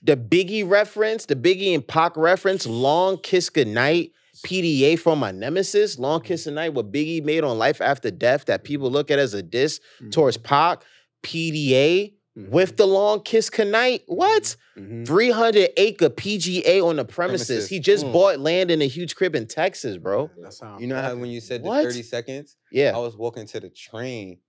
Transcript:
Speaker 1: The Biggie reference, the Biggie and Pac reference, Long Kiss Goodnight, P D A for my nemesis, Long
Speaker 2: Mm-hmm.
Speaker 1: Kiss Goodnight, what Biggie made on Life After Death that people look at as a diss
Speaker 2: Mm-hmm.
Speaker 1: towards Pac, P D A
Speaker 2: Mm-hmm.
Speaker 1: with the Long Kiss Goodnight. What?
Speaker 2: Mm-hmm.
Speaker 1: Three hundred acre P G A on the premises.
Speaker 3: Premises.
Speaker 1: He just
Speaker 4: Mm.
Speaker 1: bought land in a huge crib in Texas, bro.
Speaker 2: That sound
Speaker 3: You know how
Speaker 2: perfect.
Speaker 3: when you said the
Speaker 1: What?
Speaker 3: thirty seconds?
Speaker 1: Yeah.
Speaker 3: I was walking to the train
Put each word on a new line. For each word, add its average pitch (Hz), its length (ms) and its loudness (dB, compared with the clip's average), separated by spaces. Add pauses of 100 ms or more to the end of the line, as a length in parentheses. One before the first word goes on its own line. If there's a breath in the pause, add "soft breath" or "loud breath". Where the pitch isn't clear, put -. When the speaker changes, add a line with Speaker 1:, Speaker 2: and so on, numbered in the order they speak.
Speaker 1:
The 156 140 4
Biggie 180 520 0
reference, 214 580 0
the 143 100 -2
Biggie 185 380 0
and 151 120 -4
Pac 165 300 0
reference, 180 500 0
Long 147 520 0
Kiss 180 300 -2
Goodnight, 135 640 0 (320)
P 185 200 -6
D 151 240 2
A 165 100 4
for 165 180 2
my 127 160 -2
nemesis, 170 720 -2
Long 143 180 0
Speaker 2:
Mm-hmm. - 80 -10
Speaker 1:
Kiss 170 200 -6
Goodnight, 156 280 -6
what 110 160 -4
Biggie 151 320 -4
made 151 220 0
on 120 140 -2
Life 120 220 0
After 123 300 0
Death 120 360 0
that 98 180 -2
people 139 260 -4
look 139 200 -2
at 143 100 2
as 123 140 -2
a 101 80 -6
diss 123 360 -2 (220 soft breath)
Speaker 2:
Mm-hmm. 113 100 -16
Speaker 1:
towards 135 280 2
Pac, 151 440 2 (400 soft breath)
P 165 300 -4
D 147 240 2
A 175 380 2 (200)
Speaker 2:
Mm-hmm. 95 160 -14
Speaker 1:
with - 280 2
the 208 80 8
Long 202 360 2
Kiss 220 280 0
Goodnight. 226 560 0
What? 392 500 0 (220 soft breath)
Speaker 2:
Mm-hmm. 113 260 -12
Speaker 1:
Three 190 260 2
hundred 220 460 4
acre 190 320 4
P 202 300 -4
G 180 260 -2
A 185 160 6
on 170 160 2
the 135 80 -2
premises. 175 440 -4
Speaker 3:
Premises. 110 200 -2
Speaker 1:
He 190 100 -6
just 175 280 2
Speaker 4:
Mm. 127 80 -6
Speaker 1:
bought 175 260 4
land 175 300 0
in 160 100 2
a 143 60 2
huge 151 300 -6
crib 170 200 -2
in 113 100 -4
Texas, 147 520 -6
bro. 101 320 -2 (100)
Speaker 2:
That 95 140 -20
sound 107 260 -18
Speaker 3:
You 120 60 -10
know 127 100 -4
how 135 60 -6
Speaker 2:
perfect. 123 180 -6
Speaker 3:
when 123 100 -10
you 120 120 -10
said 123 200 -10
the 160 60 -8
Speaker 1:
What? 269 160 0
Speaker 3:
thirty 123 180 -6
seconds? 123 540 -10 (160)
Speaker 1:
Yeah. 131 220 2
Speaker 3:
I 113 60 -4
was 117 180 -8
walking 117 300 -8
to 113 120 -10
the 92 80 -16
train 110 680 -12 (100)